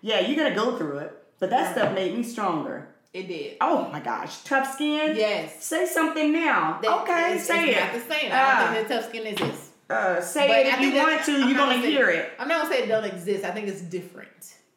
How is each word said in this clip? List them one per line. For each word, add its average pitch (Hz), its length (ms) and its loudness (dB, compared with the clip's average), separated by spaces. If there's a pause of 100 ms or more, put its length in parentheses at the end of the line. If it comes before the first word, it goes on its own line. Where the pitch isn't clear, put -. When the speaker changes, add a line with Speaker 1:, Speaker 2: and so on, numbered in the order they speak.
Speaker 1:
yeah, 208 200 0
you're 254 200 0
gonna 254 140 0
go 233 220 0
through 143 220 -4
it, 147 120 -10 (280)
but 185 100 -2
that 262 160 2
Speaker 2:
Right. - 100 -4
Speaker 1:
stuff 202 200 2
made 190 200 -2
me 240 80 -2
stronger. 175 640 -4 (260)
Speaker 2:
It 185 140 -10
did. 151 320 -8
Speaker 1:
Oh 302 320 2
my 151 80 -8
gosh, - 460 -8
tough 269 280 0
skin. 302 440 0
Speaker 2:
Yes. 202 480 -2
Speaker 1:
Say 339 200 0
something 311 460 0
now. 262 500 0
Speaker 2:
That - 200 2
Speaker 1:
Okay, 349 340 0
Speaker 2:
is, - 100 -4
Speaker 1:
say 330 240 2
Speaker 2:
it's 220 80 2
Speaker 1:
it. 185 60 2
Speaker 2:
not - 100 -4
the 240 200 -6
same. 294 180 -2
I - 40 0
don't 262 60 4 (280)
Speaker 1:
Ah. 226 40 -2
Speaker 2:
think 220 140 -2
that 247 140 -2
tough - 80 -8
skin 220 180 -8
exists. 185 420 -6 (200)
Speaker 1:
Uh, 185 320 0
say 285 260 0
Speaker 2:
But 226 120 6
Speaker 1:
it 269 80 6
if 262 60 4
Speaker 2:
I - 40 0
think 277 160 2
Speaker 1:
you 277 60 6
Speaker 2:
that, 302 160 6
Speaker 1:
want 302 100 -2
to. 302 80 2
Speaker 2:
I'm 277 60 2
Speaker 1:
You're 254 100 4
Speaker 2:
not 262 80 4
Speaker 1:
gonna 269 160 4
Speaker 2:
gonna 247 100 2
say, 294 80 2
Speaker 1:
hear 254 180 4
it. 165 300 0
Speaker 2:
I'm 254 80 -6
not 320 160 0
gonna 320 120 -2
say 247 80 2
it 214 40 -4
don't 220 160 2
exist. 190 400 -4
I 180 80 -4
think 208 160 -6
it's 185 140 -8
different - 720 -14 (220)